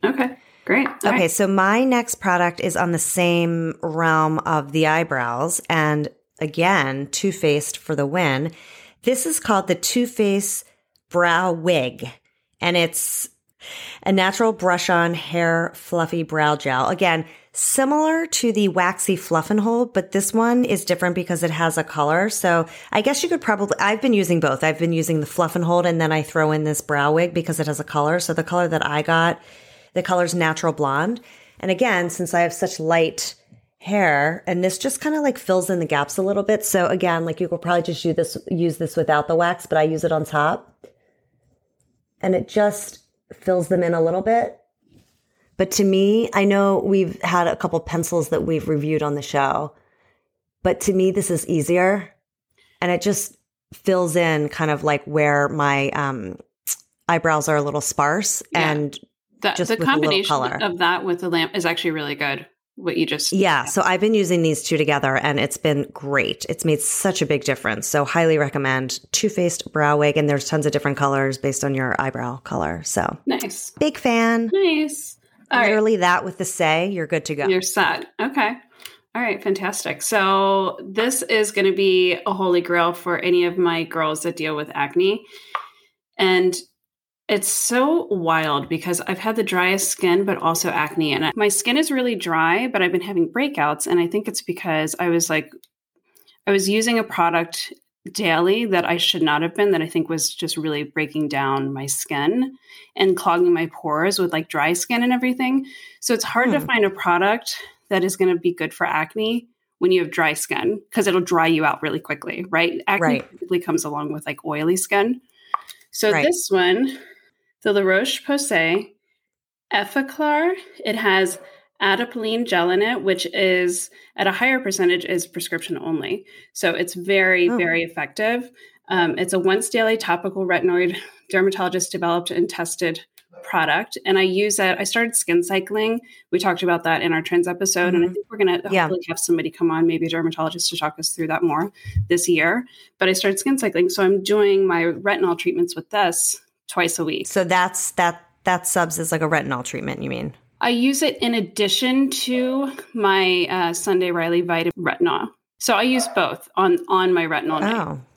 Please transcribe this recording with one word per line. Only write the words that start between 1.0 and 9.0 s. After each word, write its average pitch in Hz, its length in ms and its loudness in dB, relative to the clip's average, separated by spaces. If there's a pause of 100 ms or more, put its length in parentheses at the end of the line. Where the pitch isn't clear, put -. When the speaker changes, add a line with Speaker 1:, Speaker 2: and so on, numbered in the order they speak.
Speaker 2:
Okay, 202 160 2
Speaker 1:
right. 165 80 2
Speaker 2:
so 196 160 0
my 196 380 4
next 240 320 0
product 175 440 0
is 170 160 -2
on 175 160 0
the 170 60 0
same 170 720 0 (100)
realm 156 580 2
of 147 320 -2
the 156 160 4
eyebrows. 147 840 0
And 151 380 0 (340)
again, 147 680 0
Too 196 220 -2
Faced 147 460 0
for - 180 -4
the 139 80 2
win. 151 480 0 (520)